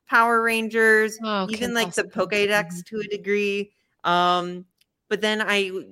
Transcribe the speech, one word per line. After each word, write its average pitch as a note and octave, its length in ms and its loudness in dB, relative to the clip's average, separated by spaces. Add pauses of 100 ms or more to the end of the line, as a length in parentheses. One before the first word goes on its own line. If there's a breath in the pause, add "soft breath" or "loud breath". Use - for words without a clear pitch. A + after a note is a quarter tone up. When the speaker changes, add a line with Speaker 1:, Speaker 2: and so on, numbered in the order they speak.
Speaker 1:
Power A#3 340 4
Rangers, A3 840 2
Speaker 2:
Oh, G#3 240 -2
Speaker 1:
even, A#3 260 -4
Speaker 2:
Kim - 20 -2
Speaker 1:
like, G#3+ 200 -2
the G#3 80 0
Speaker 2:
Possible. - 20 -14
Speaker 1:
Pokédex G3+ 520 0
Speaker 2:
Mm-hmm. F3+ 280 -4
Speaker 1:
to A3 160 -8
a G3+ 60 -8
degree." G3+ 640 -4 (320)
Um, F3+ 600 0 (440)
but G3+ 120 -4
then G#3+ 200 0
I, G3 300 0 (200)